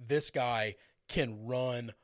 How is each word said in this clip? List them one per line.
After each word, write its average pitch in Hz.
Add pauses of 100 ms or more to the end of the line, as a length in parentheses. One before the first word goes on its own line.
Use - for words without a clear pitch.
this 147
guy 117 (320)
can 113
run 123 (120)